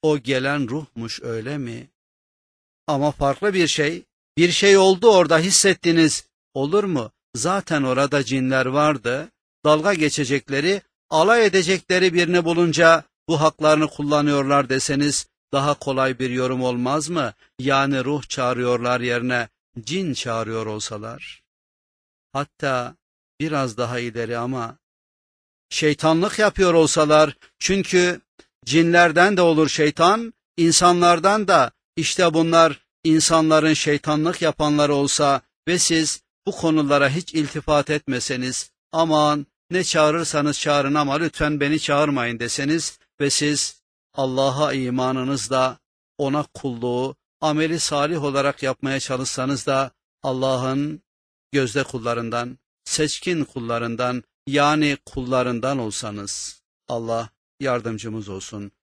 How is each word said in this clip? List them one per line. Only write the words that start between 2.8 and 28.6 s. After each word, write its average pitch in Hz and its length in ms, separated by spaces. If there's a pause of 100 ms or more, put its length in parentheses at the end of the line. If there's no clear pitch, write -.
Ama 143 240
farklı 143 420
bir 175 140
şey, 160 360 (340)
bir 170 140
şey 196 260
oldu 190 340
orada 165 280
hissettiniz. 170 880 (260)
Olur 151 300
mu? 143 280 (240)
Zaten 165 480
orada 135 420
cinler 131 400
vardı. 139 680 (340)
Dalga 156 280
geçecekleri, 147 880 (280)
alay 208 360
edecekleri 180 680
birini 175 320
bulunca 165 580 (240)
bu 156 140
haklarını 151 460
kullanıyorlar 143 800
deseniz 139 580 (260)
daha 139 260
kolay 131 400
bir 131 100
yorum 127 340
olmaz 127 460
mı? 147 240 (260)
Yani 135 460
ruh 143 240
çağırıyorlar 123 680
yerine 120 500 (300)
cin 151 340
çağırıyor 113 520
olsalar. 107 800 (880)
Hatta 135 640 (440)
biraz 139 380
daha 123 220
ileri 117 380
ama 120 400 (920)
şeytanlık 160 680
yapıyor 190 340
olsalar, 151 640 (220)
çünkü 180 600 (440)